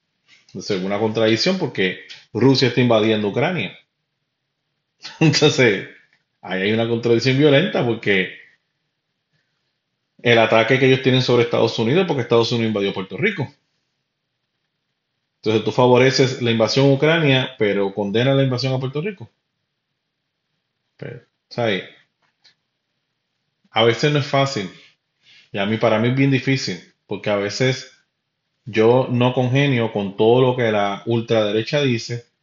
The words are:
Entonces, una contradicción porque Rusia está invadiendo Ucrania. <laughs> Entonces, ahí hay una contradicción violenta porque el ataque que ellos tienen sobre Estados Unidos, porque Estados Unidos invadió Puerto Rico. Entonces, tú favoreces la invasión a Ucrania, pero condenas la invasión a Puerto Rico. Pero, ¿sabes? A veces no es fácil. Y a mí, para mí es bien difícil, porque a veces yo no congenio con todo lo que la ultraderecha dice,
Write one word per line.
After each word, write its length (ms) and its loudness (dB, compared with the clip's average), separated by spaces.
Entonces, 340 -8
una 160 -4
contradicción 600 0
porque 480 -6
Rusia 360 2
está 120 0
invadiendo 480 2
Ucrania. 500 -4
<laughs> 720 -20
Entonces, 680 2
ahí 220 -6
hay 100 0
una 160 -2
contradicción 500 0
violenta 480 2
porque 500 -2
el 160 4
ataque 400 4
que 80 4
ellos 160 4
tienen 200 2
sobre 220 2
Estados 340 0
Unidos, 280 0
porque 160 -4
Estados 280 2
Unidos 180 -2
invadió 240 -2
Puerto 240 -10
Rico. 360 -4
Entonces, 280 -2
tú 60 -4
favoreces 720 2
la 80 0
invasión 360 2
a 80 4
Ucrania, 640 0
pero 360 -2
condenas 420 0
la 60 2
invasión 320 -4
a 60 -4
Puerto 200 -8
Rico. 300 -12
Pero, 240 -16
¿sabes? 360 -4
A 140 2
veces 280 2
no 60 0
es 80 -2
fácil. 420 -2
Y 60 -6
a 80 -2
mí, 100 0
para 220 2
mí 100 0
es 80 -2
bien 140 2
difícil, 640 -4
porque 240 -8
a 60 0
veces 560 -4
yo 460 2
no 220 0
congenio 600 0
con 240 -6
todo 240 4
lo 160 2
que 160 0
la 340 -2
ultraderecha 760 -2
dice, 440 -4